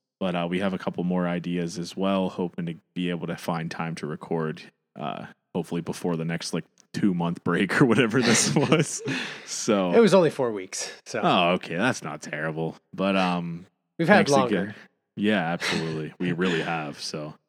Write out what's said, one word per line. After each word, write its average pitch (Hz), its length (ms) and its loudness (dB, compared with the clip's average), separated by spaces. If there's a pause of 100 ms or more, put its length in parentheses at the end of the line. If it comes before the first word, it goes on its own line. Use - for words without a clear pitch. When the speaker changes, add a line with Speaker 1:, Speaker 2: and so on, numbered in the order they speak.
(200)
Speaker 1:
But, 90 140 -2
uh, 87 160 0
we 90 80 0
have 95 160 0
a 90 40 -6
couple 90 260 -4
more 90 220 0
ideas 87 520 -4
as 85 180 -8
well, 95 320 0
hoping 87 380 -4
to 82 80 -6 (180)
be 87 160 -2
able 85 200 -4
to 85 80 -6
find 85 340 -4
time 82 240 -6
to - 120 -8
record, 78 540 -4 (400)
uh, 69 260 -8 (280)
hopefully 85 260 -4
before - 380 -4
the 80 80 -4
next, 82 260 -4
like, 85 120 -4 (280)
two-month 87 500 0
break 92 380 2
<laughs> - 0 -
or 143 60 10
whatever 117 340 4
this 117 340 4
Speaker 2:
<laughs> - 0 -
Speaker 1:
was. 156 460 2 (460)
So 95 480 0
Speaker 2:
It - 60 8
was 196 120 8
only 180 160 6
four 120 240 -2
weeks, - 400 -8 (140)
so. 110 160 -6
Speaker 1:
Oh, 95 300 4
okay, 85 240 -2
that's 117 260 0
not 76 180 -10
terrible. 80 560 -6 (160)
But, 95 240 0
um, 87 480 -2 (340)
Speaker 2:
We've 165 100 0
had 202 100 8
Speaker 1:
thanks 143 140 4
Speaker 2:
longer. 123 320 4
Speaker 1:
again. 104 100 -8 (420)
Yeah, 104 260 2
absolutely. 82 760 -4
We 90 140 0
Speaker 2:
<laughs> - 0 -
Speaker 1:
really 85 280 0
have. 78 400 -6
So 78 320 -10 (160)